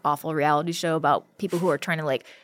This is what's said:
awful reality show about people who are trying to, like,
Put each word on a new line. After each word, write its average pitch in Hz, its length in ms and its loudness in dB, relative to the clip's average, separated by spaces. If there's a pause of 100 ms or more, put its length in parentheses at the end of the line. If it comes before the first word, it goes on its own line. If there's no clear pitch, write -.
awful 147 300 -2
reality 151 400 2
show 170 220 -2
about 147 300 2 (120)
people 185 220 -2
who 180 100 0
are 147 80 2
trying 165 200 -4
to, 156 80 -4
like, 135 200 -2 (180)